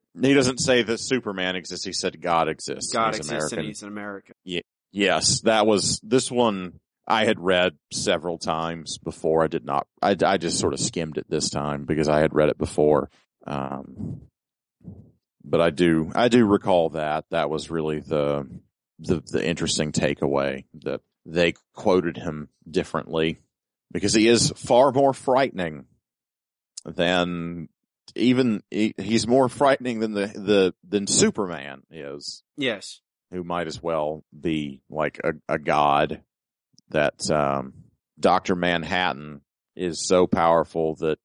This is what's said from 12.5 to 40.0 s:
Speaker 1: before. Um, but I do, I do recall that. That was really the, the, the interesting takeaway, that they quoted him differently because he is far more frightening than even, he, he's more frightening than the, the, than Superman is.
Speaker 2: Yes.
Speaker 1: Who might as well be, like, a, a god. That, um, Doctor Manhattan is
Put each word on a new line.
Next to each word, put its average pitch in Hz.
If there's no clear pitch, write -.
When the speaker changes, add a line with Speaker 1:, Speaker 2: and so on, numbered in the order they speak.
Speaker 1:
before. 76
Um, 67
but 80
I 85
do, 80
I 120
do 120
recall 95
that. 78
That 82
was 76
really 78
the, 71
the, 80
the -
interesting 78
takeaway, 69
that 65
they 82
quoted 90
him 76
differently 80
because 90
he 107
is 117
far 131
more 135
frightening 90
than 85
even, 123
he, 107
he's 104
more 127
frightening 127
than 110
the, 101
the, 98
than 101
Superman 87
is. 71
Speaker 2:
Yes. 120
Speaker 1:
Who 90
might 87
as 76
well 78
be, 73
like, 73
a, 80
a 80
god. 73
That, -
um, 69
Doctor 92
Manhattan 85
is 85